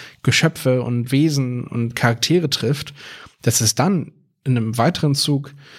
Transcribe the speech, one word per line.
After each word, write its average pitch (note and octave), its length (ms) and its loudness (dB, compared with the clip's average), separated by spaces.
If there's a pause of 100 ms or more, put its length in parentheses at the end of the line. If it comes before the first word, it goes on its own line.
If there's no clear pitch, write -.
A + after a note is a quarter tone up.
(200)
Geschöpfe C3 600 2
und A#2+ 300 -2
Wesen C3+ 540 0
und A#2 300 -4
Charaktere C#3 540 2
trifft, - 440 -4 (480)
dass - 200 0
es A2 140 2
dann E3 360 0 (320)
in B2+ 140 2
einem A2+ 200 -2
weiteren C#3+ 380 2
Zug, C#3+ 380 -2 (260)